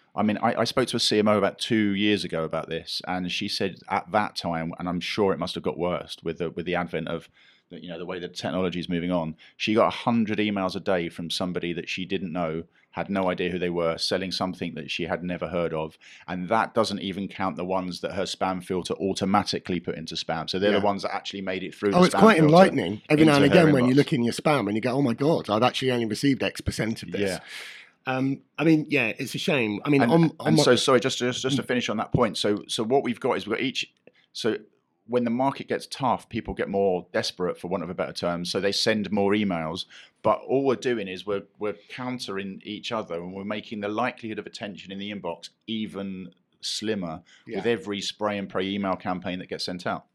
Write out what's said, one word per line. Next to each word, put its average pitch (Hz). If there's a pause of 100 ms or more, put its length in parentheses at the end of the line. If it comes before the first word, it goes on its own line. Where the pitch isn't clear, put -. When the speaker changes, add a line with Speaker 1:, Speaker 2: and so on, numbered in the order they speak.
(140)
Speaker 1:
I 95
mean, 107
I, 117
I 117
spoke 120
to -
a 113
C -
M 107
O 104
about 95
two 107
years 101
ago 85
about 80
this, 80
and 90
she 101
said 98 (120)
at 95
that 104
time, 82
and 90
I'm 87
sure 98
it 87
must 87
have 82
got 85
worse 85
with 82
the, 82
with 85
the 87
advent 85
of 82 (420)
the, 85
you 85
know, 85
the 90
way 92
that 87
technology 90
is 82
moving 87
on, 80 (200)
she -
got 107
a 87
hundred 110
emails 98
a 95
day 87
from 82
somebody 90
that 82
she -
didn't 95
know, 82 (260)
had 87
no 95
idea 90
who 90
they 87
were, 82
selling 92
something 92
that 76
she -
had 85
never 87
heard 82
of. 80 (300)
And 90
that 113
doesn't 104
even 95
count 92
the 90
ones 90
that -
her 95
spam 92
filter 90
automatically 95
put -
into 80
spam. 80
So 92
they're 104
Speaker 2:
Yeah. 101
Speaker 1:
the 98
ones 98
that -
actually 98
made 92
it 90
through 104
Speaker 2:
Oh, 180
Speaker 1:
the 180
Speaker 2:
it's -
Speaker 1:
spam -
Speaker 2:
quite 208
Speaker 1:
filter 156
Speaker 2:
enlightening 131
every 151
now 147
and 139
Speaker 1:
into 139
her 175
Speaker 2:
again 156
when 127
you 127
Speaker 1:
inbox. 139
Speaker 2:
look 139
in 120
your 113
spam 139
and 101
you 110
go, 127
"Oh 135
my 117
God, 139
I've 107
actually 127
only 120
received 113
X -
percent -
of 87
this." 95
Speaker 1:
Yeah. 95 (680)
Speaker 2:
Um, 131 (180)
I 147
mean, 156
yeah, 117
it's 117
a -
shame. 113
I 147
mean, 139
Speaker 1:
And, 120
Speaker 2:
on, 165 (160)
on 123
Speaker 1:
and 160
Speaker 2:
my 151
Speaker 1:
so, 127
sorry, 127
just, 131
just, 123
just 135
to 123
Speaker 2:
Mm. -
Speaker 1:
finish 123
on 107
that -
point. 107
So, 104
so -
what 131
we've 123
got 120
is 92
we've 104
got -
each, - (400)
so 110 (500)
when 120
the 117
market 131
gets -
tough, 120
people 101
get 113
more 95
desperate, 90
for 90
want 90
of 82
a 92
better 82
term. 87
So 101
they 98
send 107
more 101
emails. 87 (380)
But 107
all 135
we're 127
doing 113
is 92
we're, 101 (160)
we're 104 (140)
countering 101
each 104
other, 98
and 87
we're 98
making 107
the 101
likelihood 110
of 98
attention 95
in 98
the 104
inbox 87 (160)
even 95 (320)
slimmer 95 (260)
Speaker 2:
Yeah. 113
Speaker 1:
with 95
every 101
spray 104
and 95
pray 95
email 98
campaign 92
that -
gets -
sent 90
out. 87